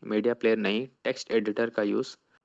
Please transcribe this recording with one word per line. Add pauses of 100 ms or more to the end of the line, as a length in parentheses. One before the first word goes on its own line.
मीडिया
प्लेयर
नहीं, (160)
टेक्स्ट
एडिटर
का
यूज़ (280)